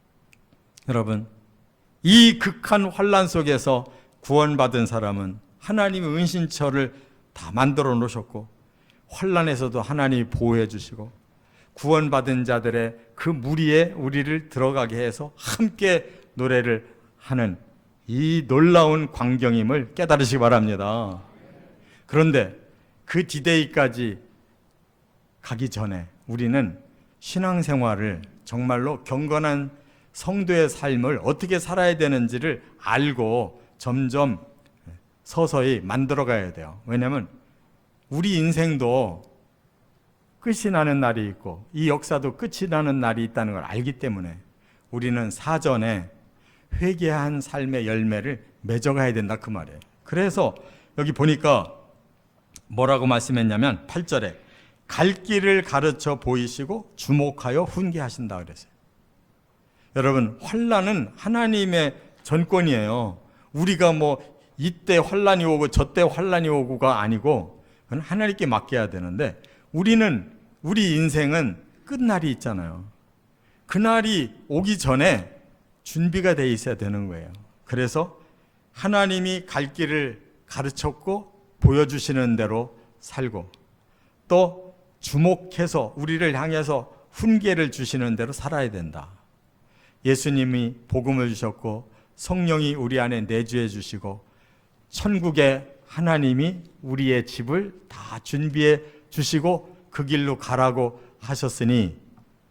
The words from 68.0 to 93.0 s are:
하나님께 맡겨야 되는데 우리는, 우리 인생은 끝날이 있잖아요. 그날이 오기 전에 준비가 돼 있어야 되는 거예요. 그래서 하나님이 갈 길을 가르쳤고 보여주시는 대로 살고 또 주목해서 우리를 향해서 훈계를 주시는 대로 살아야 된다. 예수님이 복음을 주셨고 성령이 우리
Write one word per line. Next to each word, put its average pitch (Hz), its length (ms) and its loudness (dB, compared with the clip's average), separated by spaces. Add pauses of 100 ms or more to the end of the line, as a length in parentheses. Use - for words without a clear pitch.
하나님께 202 460 -2
맡겨야 113 440 0
되는데 92 500 -6 (320)
우리는, 190 600 2 (300)
우리 180 340 2
인생은 151 640 0 (220)
끝날이 220 480 0
있잖아요. 90 520 -8 (800)
그날이 214 680 0 (140)
오기 190 300 0
전에 135 520 2 (520)
준비가 175 520 0
돼 135 160 2
있어야 113 260 -2
되는 101 320 -4
거예요. 85 220 -12 (340)
그래서 127 540 -4 (540)
하나님이 185 720 -2
갈 139 280 -6
길을 147 480 -4 (240)
가르쳤고 147 880 -6 (280)
보여주시는 131 760 2
대로 110 420 -4 (220)
살고 107 520 -10 (760)
또 180 480 0 (260)
주목해서 165 960 0
우리를 160 380 -2
향해서 147 560 -4 (200)
훈계를 196 600 2
주시는 120 460 -4
대로 120 160 -4
살아야 139 380 -4
된다. 80 400 -10 (960)
예수님이 131 680 0 (120)
복음을 127 400 0
주셨고 110 600 -8 (260)
성령이 160 580 0
우리 127 260 -2